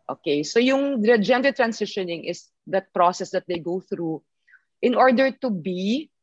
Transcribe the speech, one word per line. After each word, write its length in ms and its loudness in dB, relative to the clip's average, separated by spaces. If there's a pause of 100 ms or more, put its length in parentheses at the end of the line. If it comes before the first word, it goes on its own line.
Okay? 400 -4
So 160 0
yung 400 0
the 160 4
gender 320 2
transitioning 800 -4
is 160 -10 (240)
that 240 -4
process 400 2
that 160 -4
they 80 -4
go 240 -6
through 400 -6 (580)
in 140 2
order 480 4
to 80 -2
be 580 -4 (160)